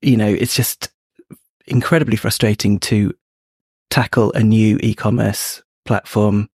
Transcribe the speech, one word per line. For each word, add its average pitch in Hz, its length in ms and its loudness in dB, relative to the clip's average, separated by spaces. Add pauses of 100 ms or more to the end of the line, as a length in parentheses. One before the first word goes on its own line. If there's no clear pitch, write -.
you 127 160 2
know, 107 100 2
it's 104 280 -2
just - 340 -6 (760)
incredibly 127 520 0
frustrating 107 640 0
to 104 320 0 (760)
tackle 113 440 0
a 120 100 0
new 110 400 4
e-commerce 110 800 -2 (220)
platform 104 720 0